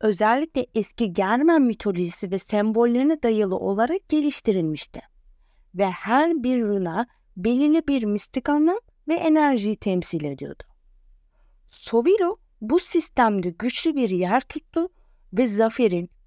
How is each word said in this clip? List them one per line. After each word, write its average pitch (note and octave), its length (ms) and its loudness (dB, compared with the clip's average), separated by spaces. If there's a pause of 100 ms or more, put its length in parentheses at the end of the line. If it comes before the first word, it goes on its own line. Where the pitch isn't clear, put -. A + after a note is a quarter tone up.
özellikle A3+ 720 0
eski G#3 380 -2
Germen C4 500 2
mitolojisi F#3 680 -2
ve F#3+ 80 -4
sembollerine A#3+ 840 0
dayalı G#3+ 340 0
olarak A#3 520 -2
geliştirilmişti. G3 920 -2 (760)
Ve F#3+ 160 0
her C4+ 520 0
bir B3 200 0
runa G3 440 -2 (300)
belirli C#4 520 2
bir C#4 140 0
mistik G#3 460 -4
anlam D#4 300 2 (300)
ve D#4 60 0
enerjiyi C#4+ 600 2
temsil F3 480 -4
ediyordu. C#3 380 -10 (1040)
Sovilo F4 680 0 (240)
bu A#3 180 0
sistemde G#3+ 720 0
güçlü B3+ 460 -4
bir A#3+ 140 0
yer F#3 300 0
tuttu - 480 -6 (440)
ve A3+ 160 2
zaferin, G#3 640 0 (160)